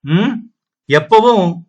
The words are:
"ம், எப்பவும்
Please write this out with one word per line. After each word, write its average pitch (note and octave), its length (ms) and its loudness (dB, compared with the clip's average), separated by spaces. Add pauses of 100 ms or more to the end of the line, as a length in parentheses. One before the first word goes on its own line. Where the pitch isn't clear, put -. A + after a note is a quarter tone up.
"ம், F3+ 300 -2 (640)
எப்பவும் F#3 640 2 (140)